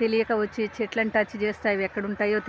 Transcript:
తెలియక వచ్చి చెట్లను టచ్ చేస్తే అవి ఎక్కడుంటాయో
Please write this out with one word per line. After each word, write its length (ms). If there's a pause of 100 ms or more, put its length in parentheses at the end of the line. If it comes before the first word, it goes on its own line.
తెలియక 300 (120)
వచ్చి 220 (140)
చెట్లను 360
టచ్ 300
చేస్తే 300
అవి 140
ఎక్కడుంటాయో 580